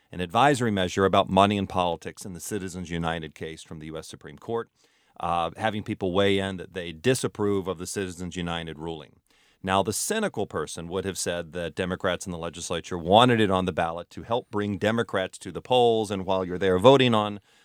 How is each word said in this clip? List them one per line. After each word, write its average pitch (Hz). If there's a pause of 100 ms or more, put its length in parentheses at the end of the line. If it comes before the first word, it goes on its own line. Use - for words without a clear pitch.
(120)
an 87
advisory 117
measure 95
about 95
money 101
and 95
politics 87
in 98
the 85
Citizens 90
United 82
case 82
from 82
the 78
U 78
S 80
Supreme 73
Court, 113 (500)
uh, 85
having 101
people 95
weigh 101
in 98
that 87
they 87
disapprove 101
of 87
the 90
Citizens 90
United 85
ruling. 78 (500)
Now, 95
the 95
cynical 202
person 82
would 92
have 92
said 87
that 85
Democrats 90
in 92
the 85
legislature 85
wanted 110
it 101
on 92
the 92
ballot 82
to 87
help -
bring 104
Democrats 107
to 95
the 78
polls, 113
and 98
while 95
you're 87
there 92
voting 123
on, 104 (240)